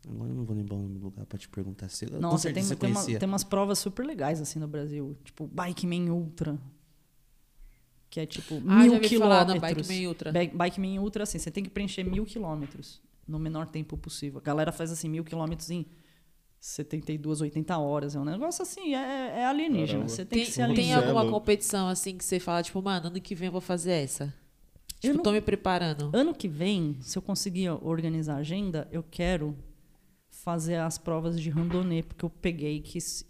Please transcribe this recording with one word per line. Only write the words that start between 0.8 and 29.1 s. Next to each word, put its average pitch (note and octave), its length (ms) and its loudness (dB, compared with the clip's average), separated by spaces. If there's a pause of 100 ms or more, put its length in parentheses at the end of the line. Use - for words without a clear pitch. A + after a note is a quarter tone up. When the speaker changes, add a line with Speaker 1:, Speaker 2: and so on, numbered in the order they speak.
Speaker 1:
nome G2 160 -6
do G2 80 -12
lugar G2+ 200 -10
pra G2+ 120 -10
te - 100 -16
perguntar F#2+ 400 -10
se - 160 -10
eu, A2+ 60 -8
com - 80 -8
Speaker 2:
Nossa, D#3+ 240 2
Speaker 1:
certeza D#3+ 120 -2
Speaker 2:
tem, F#3 140 0
Speaker 1:
você - 80 -2
Speaker 2:
tem - 140 0
uma, - 100 4
Speaker 1:
conhecia. A2+ 180 0
Speaker 2:
tem F#3+ 100 0
umas F#3+ 160 0
provas G3 340 2
super G#3 280 -4
legais D#3+ 360 -2
assim D3 160 -6
no D3+ 100 -4
Brasil, D3 560 -6
tipo - 220 -12
Bike F3+ 400 -4
Man F3 260 0
Ultra, D#3+ 460 -2 (1500)
que - 120 -8
é D#3 60 -4
tipo D#3 300 -8 (100)
Speaker 3:
Ah, G#3+ 180 12
já A#3+ 60 12
Speaker 2:
mil A3+ 100 8
quilômetros. G#3+ 120 4
Speaker 3:
ouvi A3+ 60 6
falar G3+ 280 10
na F#3 120 4
Bike E3 300 -2 (140)
Man F3+ 60 0
Ultra. E3 240 -4
Speaker 2:
Ba-, F3 220 2
Bike F3+ 260 0
Man F#3+ 200 -2
Ultra, G#3 220 -2
assim, F#3 160 -4
você E3 120 -6
tem G3 140 -4
que - 60 -10
preencher F#3+ 340 -4
mil F#3+ 220 0
quilômetros D3+ 760 -8 (260)
no D#3 120 -6
menor D#3+ 300 -4
tempo D#3 280 -8
possível. C#3+ 440 -8
A - 20 -20
galera D3+ 300 0
faz E3 180 -4
assim, D#3+ 180 -4
mil D#3+ 160 -2
quilômetros E3 460 -6
em E3+ 160 -4 (720)
setenta - 540 -8
e D3+ 40 -2
duas, D3+ 240 -2
oitenta D#3 380 -2
horas. C#3+ 380 -2
É C#3 40 -2
um C#3 40 -2
negócio B3 380 -4
assim, F4 320 -4
é, C4 460 -4
é B3 60 2
alienígena. B3+ 540 2
Speaker 4:
Caramba. A2+ 80 -2
Speaker 2:
Você A#2 180 -6
tem A#3 140 2
Speaker 3:
Tem, A#3 60 0
Speaker 2:
que - 60 -6
ser - 40 -6
Speaker 3:
tem F3+ 80 4
Speaker 2:
alienígena. - 340 4
Speaker 3:
alguma B3 160 6
Speaker 4:
Você A3+ 60 6
é A3+ 100 4
louco. G#3+ 100 2
Speaker 3:
competição G3+ 480 2
assim F#3 300 -2
que - 60 -8
você F#3 160 2
fala, E3+ 220 0
tipo, F#3+ 200 -4
"Mano, F#3 240 0
ano F3+ 140 -4
que F#3+ 140 -8
vem F3 120 -4
eu F3 60 -2
vou F3+ 100 0
fazer F3+ 300 0
essa"? C#3+ 420 -2 (680)
Speaker 2:
Eu C4+ 100 4
Speaker 3:
Tipo, C#4+ 60 4
Speaker 2:
não, F4 40 2
Speaker 3:
"Tô G#3 100 6
me G#3+ 80 4
preparando". F3 720 0
Speaker 2:
ano C#4 220 4
que - 140 -4
vem, D#3+ 520 0
se - 160 -6
eu F#3 60 -4
conseguir F#3 480 -2
organizar D#3+ 640 -2
a C#3 40 -2
agenda, D#3+ 520 -2
eu D#3+ 120 -4
quero D#3+ 540 -2 (720)